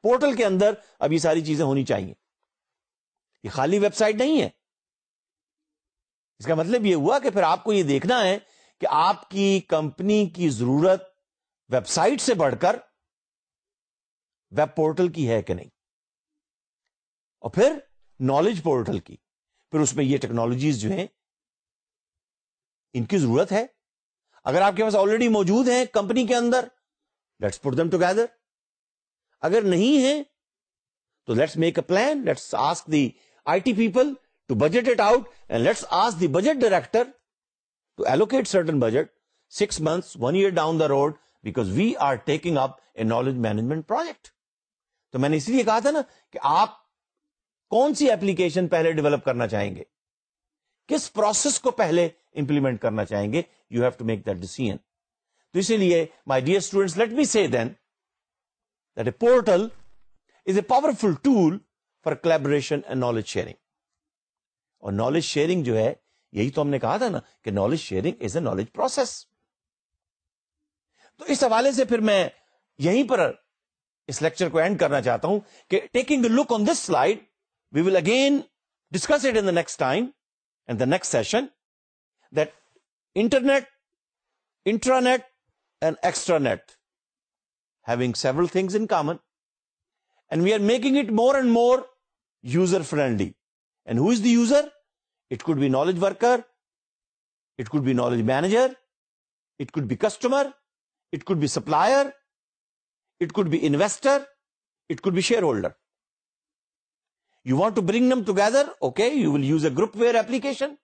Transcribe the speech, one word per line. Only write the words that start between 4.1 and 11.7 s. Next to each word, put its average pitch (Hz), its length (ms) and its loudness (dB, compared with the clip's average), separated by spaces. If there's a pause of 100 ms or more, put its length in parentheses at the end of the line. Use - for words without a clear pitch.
نہیں 262 280 0
ہے۔ 104 60 -2 (1900)
اس 110 80 -12
کا 160 80 0
مطلب 208 320 0
یہ 185 80 2
ہوا 170 240 0
کہ 262 120 -2
پھر 190 120 0
آپ 170 220 0
کو 220 80 -2
یہ 196 100 2
دیکھنا 175 420 0
ہے 190 140 0 (420)
کہ 175 100 -4
آپ 170 400 0
کی 196 300 2
کمپنی 185 680 -2
کی 170 220 -2
ضرورت 143 540 2 (680)
ویب 123 180 -2